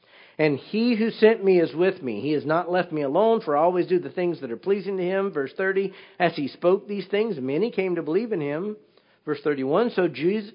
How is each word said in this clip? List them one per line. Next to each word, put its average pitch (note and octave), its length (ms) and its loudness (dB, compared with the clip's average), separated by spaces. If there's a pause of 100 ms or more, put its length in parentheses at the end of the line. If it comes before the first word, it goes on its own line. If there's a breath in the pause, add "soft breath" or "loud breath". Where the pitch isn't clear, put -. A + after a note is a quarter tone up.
(380 soft breath)
And D3+ 200 2
he A#3 380 0
who A3 160 0
sent G#3+ 320 4
me F#3 160 6
is D3 160 2
with F3+ 260 0
me. A2+ 200 -6
He C#3+ 100 -2
has C3+ 140 0
not E3 260 0
left F3 220 -2
me D3+ 80 -2
alone, G3+ 400 2
for D3 160 0
I D3+ 40 2
always F3 260 2
do F3 120 2
the C#3 100 -8
things F3 300 -2
that B2 120 -8
are - 60 -6
pleasing G3 380 -4
to F#3 80 -4
him." F#3+ 280 -2
Verse C#3 220 -4
thirty, F#3+ 380 -2 (260 loud breath)
"As E3+ 200 2
he C#3+ 100 -2
spoke F#3 400 0
these G3+ 200 -6
things, G#3 300 0
many C#3+ 320 -2
came F#3 260 -2
to E3 60 -2
believe F#3 300 -2
in F#3+ 80 -2
him." E3 380 -6 (480 soft breath)
Verse D3 160 -4
thirty-one, D3+ 480 0
so F3+ 180 0
Jes-, F#3 480 -2